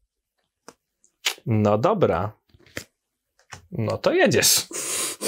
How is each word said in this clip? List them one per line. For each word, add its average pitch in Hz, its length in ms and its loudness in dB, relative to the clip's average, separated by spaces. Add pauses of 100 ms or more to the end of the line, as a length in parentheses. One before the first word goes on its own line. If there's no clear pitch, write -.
(1500)
No 107 320 2
dobra. 113 540 0 (1400)
No 107 260 -4
to - 140 0
jedziesz. 226 540 2 (600)